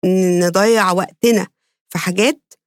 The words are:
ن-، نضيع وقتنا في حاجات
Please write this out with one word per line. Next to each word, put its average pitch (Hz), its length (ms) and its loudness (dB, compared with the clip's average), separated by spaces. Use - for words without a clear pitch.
ن-، 180 400 0
نضيع 196 480 2
وقتنا 196 540 0
في - 100 -10
حاجات 202 560 -4